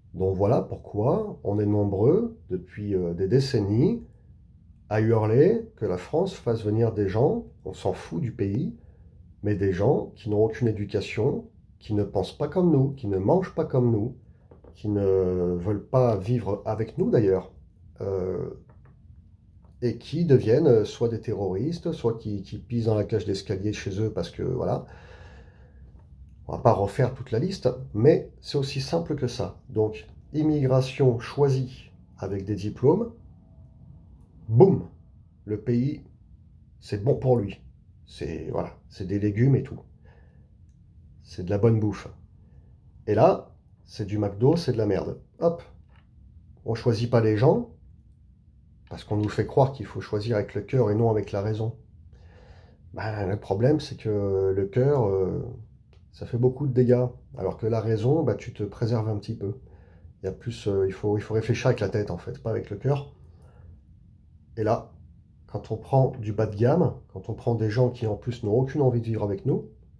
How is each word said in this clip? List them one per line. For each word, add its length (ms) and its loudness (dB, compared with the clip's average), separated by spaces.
Donc 220 0
voilà 260 4
pourquoi 800 -4
on 160 -2
est 80 0
nombreux, 720 2
depuis, 440 -6
euh, 200 -2
des 120 -2
décennies, 760 2
à 120 0
hurler 720 4
que 100 -6
la 120 0
France 380 -2
fasse 280 -4
venir 300 2
des 160 0
gens, 380 0
on 80 -10
s'en 200 -2
fout 280 -8
du 100 -4
pays, 460 -4
mais 140 0
des 160 2
gens 420 0
qui 160 -10
n'ont 140 4
aucune 240 0
éducation, 800 -2
qui 120 -10
ne 120 2
pensent 340 -4
pas 80 -2
comme 240 2
nous, 220 4
qui 160 -8
ne 100 0
mangent 340 2
pas 120 -2
comme 260 2
nous, 260 -2
qui 140 -10
ne 720 2
veulent 260 -2
pas 320 2
vivre 500 -2
avec 320 -4
nous 120 0
d'ailleurs, 400 2
euh, 500 -4
et 160 -2
qui 260 -4
deviennent, 440 6
euh, 160 6
soit 240 -2
des 120 -4
terroristes, 720 -4
soit 260 -2
qui, 260 -6
qui 160 -12
pissent 260 -4
dans 100 2
la 100 2
cage 200 -2
d'escalier 480 -4
chez 280 -6
eux 120 -2
parce 180 -4
que, 120 -10
voilà. 440 -2
On 60 -8
va 60 -6
pas 140 6
refaire 400 0
toute 200 -12
la 80 0
liste, 280 -2
mais 380 4
c'est 160 -6
aussi 240 -2
simple 360 -2
que 100 -2
ça. 320 -6
Donc, 380 -2
immigration 880 2
choisie 720 0
avec 260 -6
des 100 -4
diplômes, 580 0
boum, 380 6
le 160 -6
pays, 440 -2
c'est 240 -8
bon 140 2
pour 200 2
lui. 240 -4
C'est, 460 -10
voilà, 220 -6
c'est 180 -12
des 120 -4
légumes 380 2
et 80 0
tout. 160 -14
C'est 200 -12
de 60 -4
la 80 0
bonne 220 4
bouffe. 280 -2
Et 80 2
là, 340 4
c'est 200 -10
du 120 -6
McDo, 380 2
c'est 180 0
de 60 -4
la 80 0
merde. 320 -2
Hop, 240 0
on 100 -4
choisit 360 0
pas 100 4
les 160 2
gens, 340 2
parce 140 -14
qu'on 140 -4
nous 120 0
fait 180 -2
croire 260 2
qu'il 140 -12
faut 140 -10
choisir 360 -2
avec 180 -2
le 60 -4
cœur 320 2
et 20 2
non 160 4
avec 220 -2
la 100 -2
raison. 320 -4
Ben, 320 -4
le 100 -2
problème, 440 2
c'est 160 -12
que 580 0
le 120 0
cœur, 420 2
euh, 360 -2
ça 120 -16
fait 140 -4
beaucoup 300 0
de 40 -2
dégâts, 340 4
alors 200 -4
que 100 -6
la 140 0
raison, 420 2
bah, 140 0
tu 180 -12
te 80 -8
préserves 460 -2
un 80 -2
petit 180 -8
peu. 240 -6
Il 40 -6
y 20 -4
a 40 -4
plus, 360 -10
euh, 180 2
il 60 -2
faut, 260 0
il 20 -4
faut 140 -6
réfléchir 320 0
avec 140 2
la 80 0
tête, 240 -2
en 40 -6
fait, 240 -12
pas 100 -6
avec 200 -6
le 60 -8
cœur. 360 -2
Et 60 -4
là, 300 -2
quand 240 -10
on 60 -4
prend 420 2
du 140 -6
bas 140 0
de 100 -6
gamme, 380 4
quand 160 -12
on 60 -8
prend 200 -2
des 140 0
gens 220 2
qui, 160 -6
en 100 -2
plus, 260 -8
n'ont 120 0
aucune 260 0
envie 200 2
de 60 -6
vivre 180 -2
avec 220 -4
nous, 220 -2